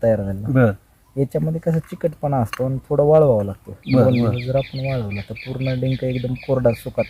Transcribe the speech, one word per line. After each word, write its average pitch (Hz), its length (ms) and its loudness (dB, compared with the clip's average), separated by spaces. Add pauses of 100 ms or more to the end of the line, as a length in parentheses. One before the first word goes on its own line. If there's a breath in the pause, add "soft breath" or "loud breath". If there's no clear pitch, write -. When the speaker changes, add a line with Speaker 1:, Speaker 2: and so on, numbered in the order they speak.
Speaker 1:
तयार 110 200 2
झालेला. 98 240 -6
Speaker 2:
बर. 127 240 4 (460)
Speaker 1:
याच्यामध्ये 156 440 -2
कसं 165 180 0
चिकटपणा 151 580 -4
असतो 123 280 -2
आणि 131 120 -2 (120)
थोडं 147 140 2
वाळवावं 147 420 4
लागतं. 98 260 -10 (220)
Speaker 2:
बर, 127 100 6
Speaker 1:
दोन 123 180 4
Speaker 2:
बर. 117 80 2
Speaker 1:
दिवस 120 160 -2
जर 127 100 -2
आपण 135 240 -2
वाळवला 117 420 -4
तर 110 120 -12
पूर्ण 131 460 -6
डिंक 131 240 -2
एकदम 127 300 -4
कोरडा 127 380 0
सुका 113 380 -4